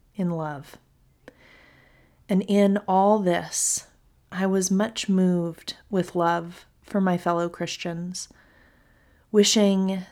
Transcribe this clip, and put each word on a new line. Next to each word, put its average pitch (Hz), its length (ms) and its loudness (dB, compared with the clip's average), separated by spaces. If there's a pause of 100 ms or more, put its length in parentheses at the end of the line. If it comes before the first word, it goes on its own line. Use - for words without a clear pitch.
(140)
in 180 160 -2
love. 151 460 -8 (1500)
And 196 220 2
in 202 360 4
all 196 340 4
this, 170 680 -2 (420)
I 185 160 -4
was 190 240 0
much 208 380 -2
moved 180 720 0 (120)
with 180 260 -2
love 170 500 -2 (160)
for - 180 -4
my 180 180 2
fellow 175 300 -2
Christians, 175 800 -8 (1040)
wishing 196 800 2